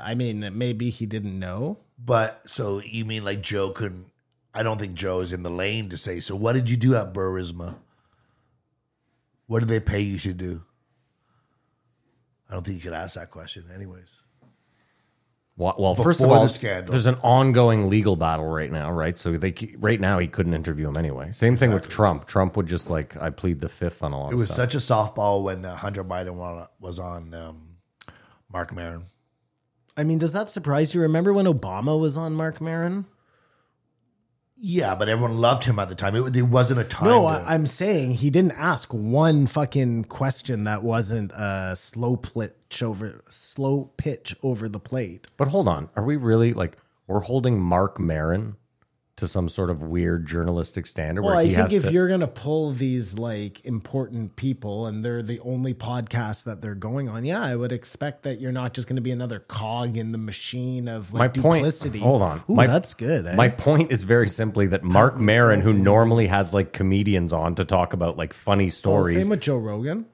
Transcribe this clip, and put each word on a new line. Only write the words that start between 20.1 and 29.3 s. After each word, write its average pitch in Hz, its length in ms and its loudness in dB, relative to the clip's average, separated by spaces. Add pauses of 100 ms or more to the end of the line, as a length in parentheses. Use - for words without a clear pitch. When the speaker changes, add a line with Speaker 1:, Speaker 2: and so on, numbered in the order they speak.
Speaker 3:
he 85 80 0
couldn't 85 260 -2
interview 78 340 -4
him 73 100 -4
anyway. 73 340 -6
Same 117 260 4
thing 123 140 6
with 95 140 2
Speaker 2:
Exactly. - 100 -10
Speaker 3:
Trump. 90 320 4
Trump 95 300 2
would 90 100 0
just, 85 240 -4
like, 78 260 -4
I 76 140 -6
plead 82 280 -4
the 82 100 -6
fifth - 340 -8
on 71 100 -4
a 69 60 -6
lot 69 120 -6
Speaker 2:
It - 20 -6
Speaker 3:
of 123 60 2
Speaker 2:
was 107 120 0
Speaker 3:
stuff. 123 200 0
Speaker 2:
such 147 40 -2
a 139 40 -2
softball 104 600 2
when, 92 240 -4
uh, 90 120 -10
Hunter 98 260 -6
Biden 90 320 -6
wa-, 87 320 -12 (120)
was 90 200 -12
on, 87 340 -10
um, 82 440 -16 (760)
Marc 87 200 -8
Maron. 85 340 -10 (920)